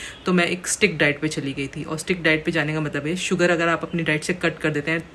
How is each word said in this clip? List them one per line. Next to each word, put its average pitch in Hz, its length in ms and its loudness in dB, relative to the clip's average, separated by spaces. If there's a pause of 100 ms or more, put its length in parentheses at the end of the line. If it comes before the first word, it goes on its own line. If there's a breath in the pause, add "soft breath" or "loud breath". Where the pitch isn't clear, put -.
(260 loud breath)
तो 190 60 2
मैं 180 140 4
एक - 200 -4
स्ट्रिक्ट 165 320 2
diet 147 220 4
पे 156 80 0
चली 139 240 -4
गई 139 140 -4
थी। 143 180 -8
और 156 140 -6
स्ट्रिक्ट 180 240 -2
diet 156 220 2
पे 175 80 0
जाने 156 200 0
का 156 80 0
मतलब 147 260 -2
है, 170 100 -2
sugar 175 340 2
अगर 170 180 4
आप 165 140 0
अपनी 165 200 -2
डाइट 156 220 0
से 175 100 0
कट 165 240 -2
कर 156 120 0
देते 147 200 -2
हैं 165 240 -4